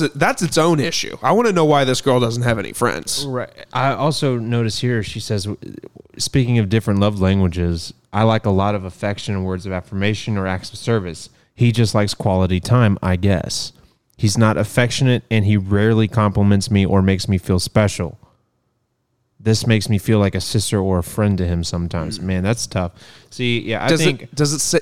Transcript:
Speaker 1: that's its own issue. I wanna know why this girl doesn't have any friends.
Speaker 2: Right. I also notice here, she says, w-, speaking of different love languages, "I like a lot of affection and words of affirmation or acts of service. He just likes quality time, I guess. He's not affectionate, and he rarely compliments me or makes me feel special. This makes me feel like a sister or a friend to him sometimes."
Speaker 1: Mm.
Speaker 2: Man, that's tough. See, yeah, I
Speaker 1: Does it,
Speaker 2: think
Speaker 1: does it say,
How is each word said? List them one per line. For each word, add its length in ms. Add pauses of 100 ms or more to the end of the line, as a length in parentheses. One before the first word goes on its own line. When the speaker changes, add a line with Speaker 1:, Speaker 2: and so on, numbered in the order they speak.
(140)
Speaker 1:
that's 260
its 160
own 220
issue. 420
I 120
wanna 180
know 140
why 180
this 180
girl 200
doesn't 240
have 160
any 120
friends. 540
Speaker 2:
Right. 240 (220)
I 200
also 460
notice 400
here, 240
she 160
says, 280
w-, 280 (420)
speaking 440
of 80
different 320
love 200
languages, 720 (200)
"I 100
like 240
a 40
lot 260
of 80
affection 500
and 100
words 220
of 60
affirmation 680
or 80
acts 260
of 60
service. 500 (280)
He 160
just 200
likes 220
quality 460
time, 420
I 140
guess. 560 (440)
He's 220
not 180
affectionate, 720
and 160
he 120
rarely 500
compliments 640
me 160
or 160
makes 260
me 80
feel 220
special. 600 (1200)
This 260
makes 220
me 100
feel 220
like 160
a 40
sister 380
or 220
a 20
friend 360
to 100
him 160
sometimes." 560
Speaker 1:
Mm. 20
Speaker 2:
Man, 220
that's 240
tough. 240 (380)
See, 300
yeah, 240
I 40
Speaker 1:
Does 140
it, 20
Speaker 2:
think 320
Speaker 1:
does 160
it 80
say, 220